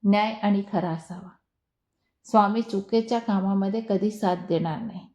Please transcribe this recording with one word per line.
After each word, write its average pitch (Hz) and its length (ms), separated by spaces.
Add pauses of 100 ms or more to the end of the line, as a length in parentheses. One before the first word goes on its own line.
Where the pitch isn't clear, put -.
न्याय 208 280
आणि 202 380
खरा 180 180
असावा. 180 400 (920)
स्वामी 214 380
चुकीच्या 226 580
कामामध्ये 196 680
कधी 208 220
साथ 190 240
देणार 165 460
नाही - 340